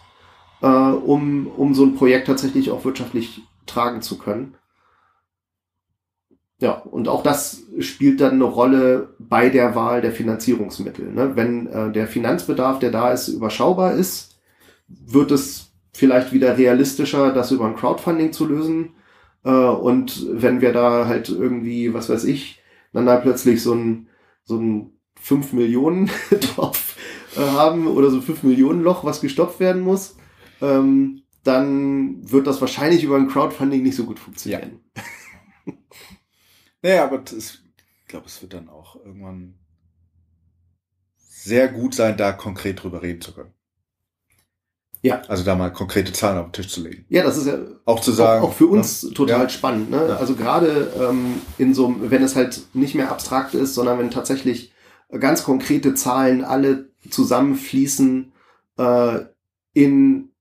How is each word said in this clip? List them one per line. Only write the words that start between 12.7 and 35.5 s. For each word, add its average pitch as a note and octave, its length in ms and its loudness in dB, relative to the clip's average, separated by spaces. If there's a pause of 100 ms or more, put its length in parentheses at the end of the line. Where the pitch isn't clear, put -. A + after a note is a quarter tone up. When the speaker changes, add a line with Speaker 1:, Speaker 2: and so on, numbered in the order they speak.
Speaker 1:
der A#2+ 120 0
da A#2 200 2
ist, C3 180 -4
überschaubar F3 640 0
ist, - 480 -6 (460)
wird C3+ 440 2
es - 400 -2 (220)
vielleicht C3 400 2
wieder B2+ 240 4
realistischer, C3+ 720 2
das B2 200 -2
über A2+ 140 0
ein G#2+ 120 -4
Crowdfunding D#3+ 560 -2
zu D#3 120 -4
lösen. D#3+ 500 -4 (500)
Äh, C3 60 0
und B2 800 2
wenn B2 300 2
wir B2 140 4
da A#2+ 340 2
halt A#2 220 -4
irgendwie, A#2+ 640 -2
was A2+ 160 -6
weiß A#2+ 160 -2
ich, - 360 -6 (300)
dann B2 140 -2
da B2 100 6
plötzlich B2 480 2
so A#2+ 100 0
ein, A#2 360 -4 (340)
so A2+ 160 -6
ein A2 320 -4 (260)
fünf C#3 360 -2
Millionen C3 560 2 (220)
<laughs> - 240 0
Topf, - 420 -6 (400)
äh, - 20 -6
haben D#3 480 2
oder C#3 220 4
so C3 100 0
fünf D#3 240 -6
Millionen C3+ 380 4
Loch, F3+ 240 0
was D3 160 -4
gestopft F3+ 400 -2
werden F#3 200 0
muss, F#3 360 -2 (440)
ähm, C3+ 600 2 (240)
dann C#3 720 0 (120)
wird C3+ 180 4
das C3+ 120 -2
wahrscheinlich D3+ 460 0
über C#3 100 0
ein C3+ 140 2
Crowdfunding C#3 520 0
nicht C3 140 0
so A#2 80 -4
gut A2 160 -10
funktionieren. - 640 -12 (120)
Speaker 2:
Ja. - 100 -16 (1800)